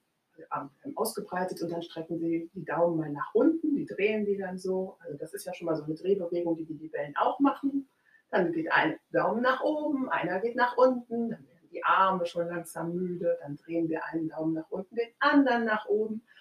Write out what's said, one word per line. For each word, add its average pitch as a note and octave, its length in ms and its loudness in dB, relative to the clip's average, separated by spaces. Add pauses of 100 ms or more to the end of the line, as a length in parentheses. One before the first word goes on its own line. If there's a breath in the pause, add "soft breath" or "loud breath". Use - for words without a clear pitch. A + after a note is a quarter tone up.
(380)
die - 140 -20
Arme C#3+ 180 -6 (120)
werden C#3 160 -10
ausgebreitet F#3 640 -4
und E3+ 100 -4
dann E3+ 120 -4
strecken E3 360 -8
sie E3 340 -2
die F3+ 120 -10
Daumen E3 320 2
mal D#3 120 -2
nach D3 260 -6
unten, C#4+ 400 4
die E3 100 -2
drehen G#3 400 0
die G3 120 0
dann F#3+ 200 -6
so. F#3 460 -4
Also D#3+ 140 -10
das - 160 -12
ist - 120 -8
ja F3+ 80 -8
schon F3 120 -10
mal D#3+ 100 0
so D3+ 80 -6
eine D#3 120 -4
Drehbewegung, F3 600 0
die D#3+ 100 -8
die D#3 80 -8
Libellen D3 440 -8
auch - 220 0
machen. C#4 500 0 (420 soft breath)
Dann F3+ 220 4
geht D#3+ 180 -2
ein D3 260 4 (140)
Daumen G#3+ 300 2
nach - 200 2
oben, D4+ 480 0
einer F3+ 300 0
geht A#3 160 -2
nach B3 220 2
unten, A#3+ 520 4
dann - 160 -10
werden - 260 -20
die - 120 -10
Arme F3+ 420 4
schon E3+ 220 -2
langsam E3+ 480 -6
müde, F3 460 0
dann D3 160 -8
drehen E3 320 -2
wir D#3 160 -2
einen E3 240 -4
Daumen D#3+ 240 -2
nach D#3+ 180 -6
unten, G3 240 -8
den A#3 140 -2 (100)
anderen C#4 460 6
nach G#3+ 220 0
oben. G#3+ 360 0 (180 soft breath)